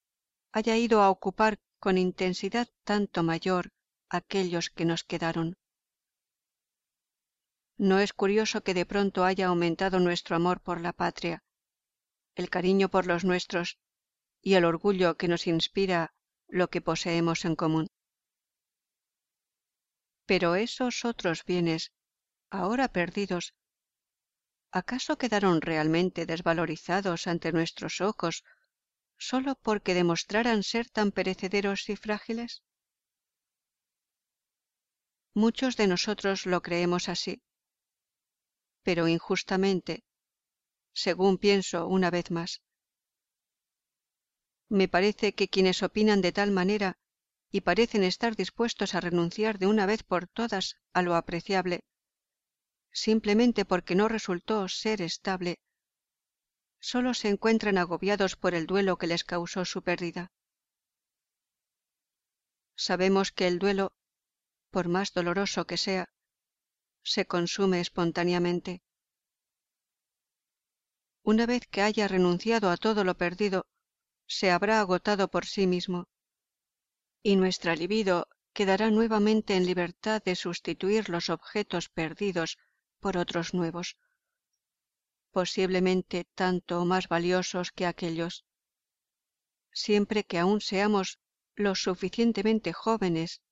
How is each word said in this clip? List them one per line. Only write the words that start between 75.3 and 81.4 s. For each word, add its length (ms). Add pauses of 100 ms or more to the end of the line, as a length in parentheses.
sí 220
mismo, 400 (1120)
y 140
nuestra 400
libido 520 (260)
quedará 360
nuevamente 640
en 100
libertad 580
de 120
sustituir 720
los 200
objetos 600